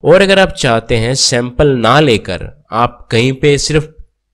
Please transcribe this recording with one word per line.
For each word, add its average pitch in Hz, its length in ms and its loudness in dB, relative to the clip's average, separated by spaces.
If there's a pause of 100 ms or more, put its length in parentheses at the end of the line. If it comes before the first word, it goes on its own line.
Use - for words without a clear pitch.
और 170 180 4
अगर 196 180 2
आप 185 100 2
चाहते 117 460 -2
हैं 117 200 -2
सैंपल 123 520 -2
ना 127 320 2
लेकर 101 720 -2
आप 120 400 -4
कहीं 123 220 0
पे 143 240 0
सिर्फ 147 260 -4 (500)